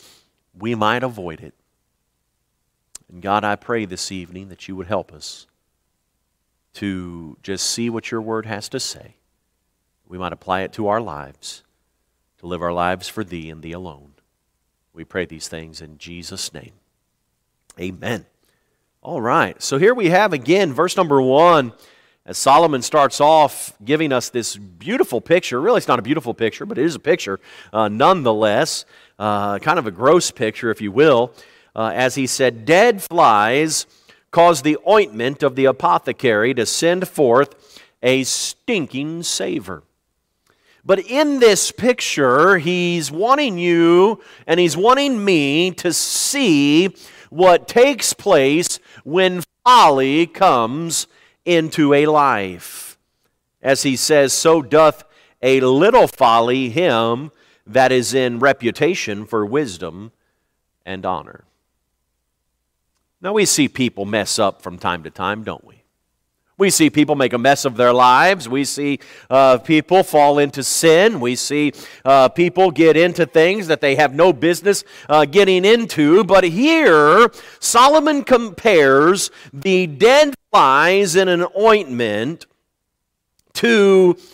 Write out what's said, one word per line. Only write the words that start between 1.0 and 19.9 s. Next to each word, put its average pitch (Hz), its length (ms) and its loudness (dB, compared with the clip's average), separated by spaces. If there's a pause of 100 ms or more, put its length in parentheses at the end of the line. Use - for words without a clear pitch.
avoid 98 380 -12
it. 73 120 -20 (1600)
And 87 100 -20
God, 101 220 -2
I 104 140 -4
pray 117 280 -6
this 90 260 -12
evening 92 380 -16
that - 200 -20
you 95 80 -14
would 92 100 -14
help 92 240 -8
us - 340 -20 (1300)
to 87 680 -12
just 98 220 -10
see 117 240 -6
what 113 220 -10
your 117 100 -8
word 110 240 -8
has 110 240 -12
to 135 100 -12
say. - 360 -16 (920)
We 90 100 -18
might 90 140 -10
apply 92 300 -6
it - 120 -10
to 107 140 -8
our 107 140 -4
lives, 73 600 -18 (760)
to 87 80 -20
live 87 140 -10
our 87 100 -4
lives 87 380 -6
for 110 160 -10
thee 85 240 -14
and 80 120 -20
thee 82 120 -16
alone. 73 400 -18 (800)
We 82 100 -20
pray 87 220 -8
these 80 240 -16
things 80 320 -16
in 78 160 -20
Jesus' 87 560 -16
name. - 180 -20 (1080)
Amen. 92 460 -10 (760)
All 156 180 -12
right, 117 420 -2
so - 160 -6
here 196 160 2